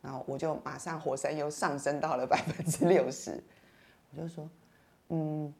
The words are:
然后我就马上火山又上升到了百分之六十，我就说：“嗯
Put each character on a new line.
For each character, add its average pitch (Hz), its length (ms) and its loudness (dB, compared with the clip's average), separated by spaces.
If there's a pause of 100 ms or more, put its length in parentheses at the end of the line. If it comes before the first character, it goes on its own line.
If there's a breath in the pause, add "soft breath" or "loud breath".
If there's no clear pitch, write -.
然 139 100 -12
后 131 140 -8
我 139 100 -4
就 156 280 -2
马 143 160 -8
上 160 200 -6
火 139 160 -2
山 143 220 -2
又 147 100 -2
上 147 300 -2
升 143 220 0
到 156 160 0
了 127 100 0
百 - 160 6
分 - 240 -4
之 165 200 2
六 143 260 8
十， - 280 -8 (720 loud breath)
我 135 80 -14
就 165 100 -6
说 165 220 -10 (600 soft breath)
：“嗯 151 500 -2